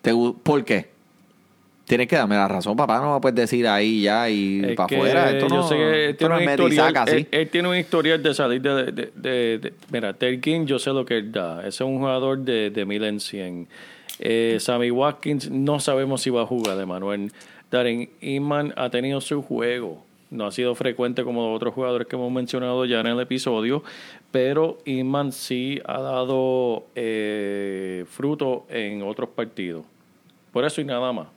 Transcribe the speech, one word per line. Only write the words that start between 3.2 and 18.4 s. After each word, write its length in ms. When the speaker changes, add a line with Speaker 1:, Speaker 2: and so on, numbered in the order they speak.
Speaker 1:
puedes 140
decir 320
ahí 360
ya 280
y 340
Speaker 2:
Es 120
Speaker 1:
pa' 100
Speaker 2:
que 100
Speaker 1:
afuera. 360
Esto 160
Speaker 2:
yo 80
Speaker 1:
no, 120
Speaker 2:
sé 60
que 360
Speaker 1:
esto 80
Speaker 2:
tiene 160
Speaker 1:
no 20
Speaker 2:
un 60
Speaker 1:
es 80
Speaker 2:
historial, 360
Speaker 1:
metisaca, 240
¿sí? 60
Speaker 2:
él, 160
él 180
tiene 180
un 80
historial 460
de 120
salir 280
de, 300
de, 220
de, 440
de, 160
mira, 220
Ted 280
Ginn, 280
yo 100
sé 140
lo 120
que 140
él 140
da. 280
Ese 80
es 120
un 180
jugador 400
de, 320
de 160
mil 160
en 160
cien. 480
Eh, 400
Sammy 320
Watkins, 580
no 300
sabemos 420
si 80
va 120
a 40
jugar, 320
Emanuel. 540
Darren 400
Inman 560